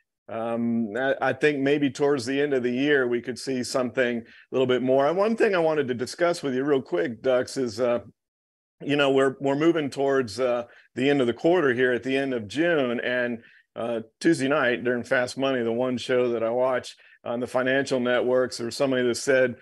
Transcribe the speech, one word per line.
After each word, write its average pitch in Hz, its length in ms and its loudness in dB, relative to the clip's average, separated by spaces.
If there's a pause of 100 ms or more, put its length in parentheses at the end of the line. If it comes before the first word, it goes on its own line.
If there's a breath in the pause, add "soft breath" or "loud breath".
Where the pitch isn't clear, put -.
(280)
Um, 117 680 -4
I, 135 240 0
I 131 100 2
think 147 280 0
maybe 143 280 2
towards 143 380 -2
the 135 120 -2
end 147 140 0
of 131 100 0
the 123 100 0
year, 135 360 2
we 120 140 -2
could 120 160 -8
see 127 260 -4
something 120 540 -2
a 113 60 -8 (280 loud breath)
little 131 140 2
bit 127 160 2
more. 131 240 4
And 165 100 0
one 214 180 2
thing 214 200 2
I 175 60 2
wanted 156 280 0
to 127 60 -2
discuss 170 480 -2
with 139 120 -2
you 127 80 0
real 139 200 2
quick, 151 400 -4
Dux, 127 340 0
is, 120 240 -4
uh, 120 200 0 (840)
you 143 140 0
know, 139 160 4
we're, 135 280 4
we're 135 160 0
moving 160 320 2
towards, 135 500 0
uh, 120 260 0 (300 loud breath)
the 131 140 2
end 143 140 4
of 120 40 2
the 117 60 2
quarter 165 400 2
here 127 200 2
at 117 100 -2
the 131 140 -2
end 135 180 -2
of 107 140 -8
June. 139 520 0
And, 123 380 -2 (380 loud breath)
uh, 113 240 -4 (200)
Tuesday 135 280 2
night 127 360 0
during 123 200 -2
Fast 127 340 -2
Money, 135 240 0
the 113 100 -2
one 127 240 -2
show 123 320 0
that 117 140 -2
I 113 80 0
watch 123 460 -2 (280 soft breath)
on 120 160 -6
the 120 60 -4
financial 131 520 0
networks, 123 600 0
there 120 80 -6
was 117 100 -8
somebody 135 260 0
that 120 140 2
said 131 460 2